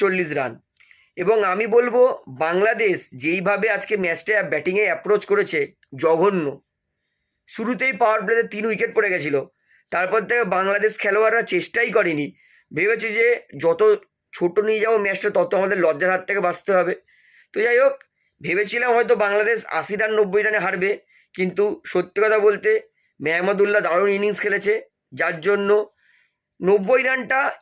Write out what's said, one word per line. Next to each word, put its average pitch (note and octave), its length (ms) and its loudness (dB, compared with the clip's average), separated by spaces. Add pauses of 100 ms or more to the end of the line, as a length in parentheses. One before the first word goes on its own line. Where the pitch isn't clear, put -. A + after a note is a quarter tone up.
চল্লিশ F#3 280 0 (100)
রান। A#2+ 140 -4 (680)
এবং G#3+ 160 2 (140)
আমি G#3+ 140 -2 (100)
বলবো B3 260 4 (420)
বাংলাদেশ G3 520 2 (260)
যেইভাবে F#3 440 0 (100)
আজকে G3 180 -6 (100)
ম্যাচটা E3+ 300 -2 (180)
ব্যাটিংয়ে F#3 360 0
অ্যাপ্রোচ F#3+ 420 0
করেছে F#3+ 300 0 (420)
জঘন্য। E3 440 2 (1080)
শুরুতেই A#3+ 480 -4
পাওয়ার G#3+ 220 4
প্লেতে A3+ 280 2
তিন G#3 160 -6
উইকেট A3 280 -2
পড়ে G#3 180 2
গেছিল, D3 220 -2 (560)
তারপর F#3 360 0
থেকে A#3+ 160 0 (120)
বাংলাদেশ G3+ 360 0 (100)
খেলোয়াড়রা A3 400 2 (100)
চেষ্টাই G#3+ 440 -2
করেনি, D#3+ 300 0 (500)
ভেবেছে G#3+ 320 -2 (100)
যে A3+ 80 4 (380)
যত E3 160 2 (560)
ছোট F3 180 -2 (140)
নিয়ে A3 160 0
যাবো A3+ 200 2
ম্যাচটা G3 340 -2
তত F3 120 0 (100)
আমাদের G3 240 0
লজ্জার D#3+ 300 0
হাত F#3 140 -4
থেকে G3 180 -4
বাঁচতে F3 320 -4
হবে। F3+ 160 0 (580)
তো - 120 -14
যাই A#3+ 180 2
হোক, C#4 120 4 (460)
ভেবেছিলাম G#3 560 -2
হয়তো A#3 180 2 (100)
বাংলাদেশ G#3 340 2 (220)
আশি F#3 160 -6
রান G#3+ 220 -2
নব্বই G3+ 260 2
রানে G#3+ 200 0
হারবে, F#3+ 260 -2 (460)
কিন্তু F#3 280 0 (280)
সত্যি F3+ 320 -2
কথা G#3+ 220 2
বলতে G#3 240 2 (500)
মেহমুদুল্লাহ G3 640 0
দারুণ F#3 320 2
ইনিংস G#3 260 -2
খেলেছে, G3+ 280 -2 (460)
যার E3+ 180 -2 (100)
জন্য G3+ 240 2 (880)
নব্বই G3+ 480 2
রানটা C4 320 -2 (220)